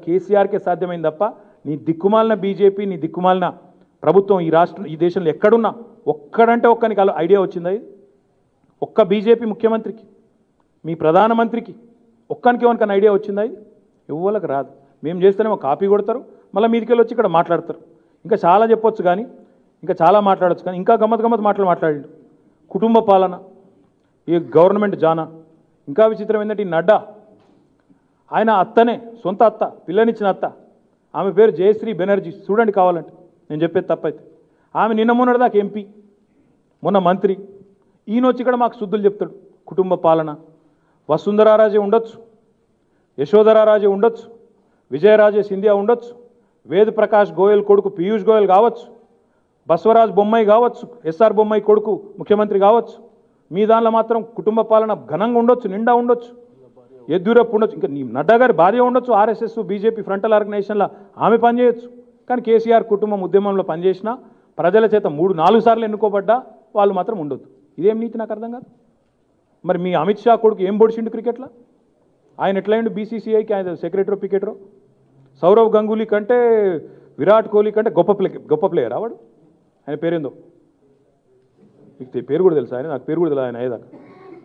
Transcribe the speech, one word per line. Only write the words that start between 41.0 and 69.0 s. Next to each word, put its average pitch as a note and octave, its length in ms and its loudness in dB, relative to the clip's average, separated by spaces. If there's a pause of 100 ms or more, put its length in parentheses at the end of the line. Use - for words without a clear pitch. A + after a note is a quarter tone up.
వసుంధరారాజే G#3+ 760 2
ఉండొచ్చు, A3+ 320 -2 (1000)
యశోధరారాజే G#3+ 800 4
ఉండొచ్చు, A3+ 300 -2 (680)
విజయరాజే G#3 580 4
సింధియా G3 320 0
ఉండొచ్చు, A#3 300 -2 (600)
వేద్ G#3 260 2
ప్రకాష్ G#3 420 2
గోయల్ G#3 300 2
కొడుకు G3 280 2
పీయూష్ F#3+ 320 -2
గోయల్ G#3+ 240 4
కావచ్చు, A3+ 320 2 (840)
బసవరాజ్ A3 500 2
బొమ్మాయి G#3+ 320 2
కావచ్చు, A#3+ 340 0 (240)
ఎస్ఆర్ G#3+ 300 2
బొమ్మాయి G#3+ 300 0
కొడుకు G#3 240 2 (260)
ముఖ్యమంత్రి G#3 460 0
కావచ్చు. A3+ 320 2 (540)
మీ F#3 200 -2
దానిలో A3+ 260 2
మాత్రం A3+ 220 -2 (180)
కుటుంబ G#3+ 220 -2 (120)
పాలన A3 220 2 (180)
ఘనంగా A3+ 300 -2
ఉండొచ్చు, A#3+ 320 0
నిండా A3+ 280 0
ఉండొచ్చు, A#3+ 300 -2 (840)
ఎద్దురప్పు A3+ 400 4
ఉండొచ్చు, G#3+ 240 -2
ఇంకా - 160 -4
నీ C#3+ 60 -8 (160)
నడ్డా D#3+ 240 0
గారి A#3+ 200 2
భార్య G#3 260 2
ఉండొచ్చు, B3 320 -2
ఆర్ఎస్ఎస్, A3+ 400 -2 (100)
బీజేపీ G#3+ 380 -4
ఫ్రంటల్ G3 300 -2
ఆర్గనైజేషన్లో G#3 500 -2 (380)
ఆమె A3 180 4
పనిచేయొచ్చు. A#3+ 440 0 (420)
కానీ B3 180 -4
కేసీఆర్ A3+ 460 2
కుటుంబం G#3 340 -2
ఉద్యమంలో G3 420 0
పనిచేసినా, F#3 440 -4 (480)
ప్రజల G3 320 4
చేత G#3 140 0 (120)
మూడు F#3 220 2
నాలుగు G3+ 260 4
సార్లు A3+ 220 2
ఎన్నుకోబడ్డా G#3 460 -2 (420)
వాళ్ళు G3+ 220 2
మాత్రం G#3 240 -6
ఉండొద్దు. C3+ 240 -10 (320)
ఇదేం G#3+ 240 0
నీతి A#3 180 -8
నాకు G#3+ 140 -8
అర్థం A3+ 200 -12
కాదు. B3+ 120 -20 (1000)